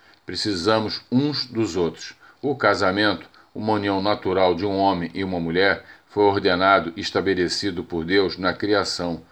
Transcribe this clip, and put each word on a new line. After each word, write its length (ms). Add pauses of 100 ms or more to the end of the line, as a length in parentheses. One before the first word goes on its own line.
(260)
Precisamos 760 (100)
uns 340
dos 300
outros. 380 (280)
O 140
casamento, 720 (260)
uma 200
união 280
natural 520
de 120
um 120
homem 360
e 100
uma 160
mulher, 440 (240)
foi 160
ordenado 720
e 60
estabelecido 840
por 220
Deus 320
na 160
criação. 680 (100)